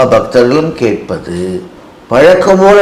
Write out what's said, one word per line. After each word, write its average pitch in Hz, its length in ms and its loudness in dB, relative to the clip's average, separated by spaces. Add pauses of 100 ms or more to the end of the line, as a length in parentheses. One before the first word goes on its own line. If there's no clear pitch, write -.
பக்தர்களும் 127 680 0
கேட்பது, 90 600 -6 (720)
"வழக்கம் 185 520 2
போல 202 220 4